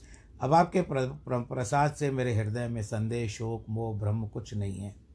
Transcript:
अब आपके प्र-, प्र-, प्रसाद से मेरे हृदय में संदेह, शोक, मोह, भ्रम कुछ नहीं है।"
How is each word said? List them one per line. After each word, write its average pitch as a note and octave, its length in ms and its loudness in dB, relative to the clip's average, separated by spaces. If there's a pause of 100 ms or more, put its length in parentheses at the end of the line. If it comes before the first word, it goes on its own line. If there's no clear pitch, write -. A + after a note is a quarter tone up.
(420)
अब C3 120 4
आपके F3 280 6
प्र-, C3 280 0
प्र-, B2 400 -4
प्रसाद C#3+ 440 2
से C#3+ 180 0
मेरे B2+ 220 0
हृदय A2 340 0
में A#2 160 -2
संदेह, A2+ 440 -2
शोक, A2 420 -4
मोह, A2 300 -2
भ्रम G#2+ 280 0
कुछ - 260 -8
नहीं G2+ 260 -2
है।" G2 160 -8 (180)